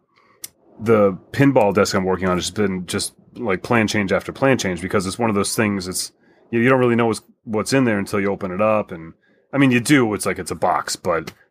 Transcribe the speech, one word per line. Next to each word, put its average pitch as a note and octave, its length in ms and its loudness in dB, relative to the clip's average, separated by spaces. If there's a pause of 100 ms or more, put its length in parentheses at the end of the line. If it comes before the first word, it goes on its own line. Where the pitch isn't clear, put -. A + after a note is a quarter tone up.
(800)
the G#2 320 4 (180)
pinball B2+ 440 4
desk G2+ 200 2
I'm F#2+ 100 0
working F#2 240 -2
on F2+ 100 2
has E2+ 120 -4
been F#2 360 -4
just, - 280 -6 (200)
like, G2+ 280 -4
plan A2+ 240 2
change G2 260 -2
after F2 200 -2
plan C3 260 2
change F2+ 240 -4
because F#2 240 -2
it's F#2+ 120 -6
one A#2 120 0
of G2+ 60 0
those G2 180 -2
things, G2+ 320 -2
it's, - 240 -8 (400)
you, A#2 100 -2
you A#2+ 80 2
don't C3 120 4
really A#2+ 160 4
know A#2 100 2
what's, G#2+ 160 -2 (220)
what's G#2+ 280 -4
in C3+ 120 4
there G#2+ 140 2
until G2 220 -4
you G2 100 0
open F#2+ 220 -6
it F#2 80 -6
up. G#2+ 320 0
And, E2 220 -16 (380)
I C#3 60 -2
mean, C3+ 120 4
you A#2+ 100 2
do, A#2 340 2
it's F#2+ 120 -6
like, F#2+ 120 -2
it's F2+ 120 -10
a - 40 -6
box, E2 420 -2
but E2 360 -4 (180)